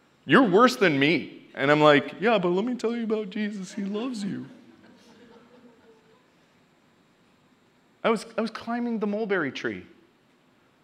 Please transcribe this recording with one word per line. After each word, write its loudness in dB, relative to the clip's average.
You're 6
worse 4
than 2
me." 0
And 0
I'm 6
like, 4
"Yeah, 2
but -2
let 0
me -4
tell -4
you -6
about -6
Jesus. -8
He -8
loves -8
you." -8
I 0
was, -2
I 0
was -4
climbing -8
the -4
mulberry -4
tree -8